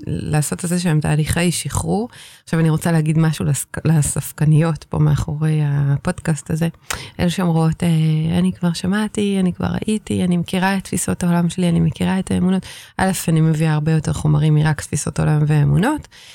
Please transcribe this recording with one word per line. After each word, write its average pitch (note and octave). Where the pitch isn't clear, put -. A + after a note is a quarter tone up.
לעשות -
איזה F3
שהם D#3+
תהליכי D#3
שחרור. F3+
עכשיו E3
אני E3
רוצה D#3
להגיד D#3
משהו D#3+
לסק-, -
לספקניות D#3
פה D#3
מאחורי D3+
הפודקאסט C#3+
הזה. E3
אלו F3
שאומרות, E3
אה, F3
"אני F#3
כבר F3
שמעתי, G3+
אני F3+
כבר F3+
ראיתי, G#3
אני F3
מכירה F#3+
את F#3
תפיסות -
העולם F3
שלי, F3
אני E3+
מכירה F3+
את F#3
האמונות." F#3
א', F#3+
אני D#3+
מביאה D#3+
הרבה D3+
יותר D#3
חומרים D3+
מרק D#3
תפיסות -
עולם D3+
ואמונות, D3+